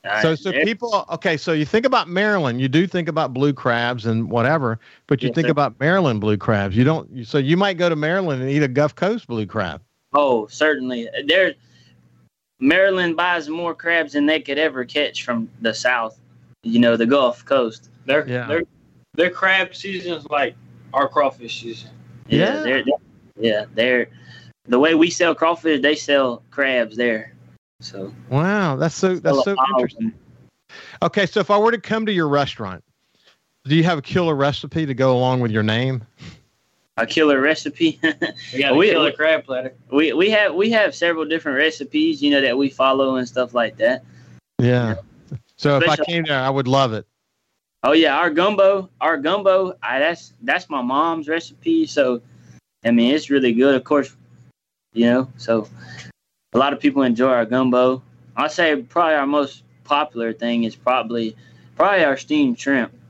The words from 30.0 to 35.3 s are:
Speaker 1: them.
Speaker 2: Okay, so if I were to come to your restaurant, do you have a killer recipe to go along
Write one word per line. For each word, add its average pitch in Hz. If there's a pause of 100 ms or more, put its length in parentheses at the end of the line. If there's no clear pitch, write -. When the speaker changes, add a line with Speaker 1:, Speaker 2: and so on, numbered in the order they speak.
Speaker 1:
them. - (840)
Speaker 2:
Okay, 175
so -
if 180
I 208
were 220
to 226
come 220
to 214
your 165
restaurant, 131 (840)
do 143
you 165
have 170
a 135
killer 170
recipe 143
to 135
go 131
along 127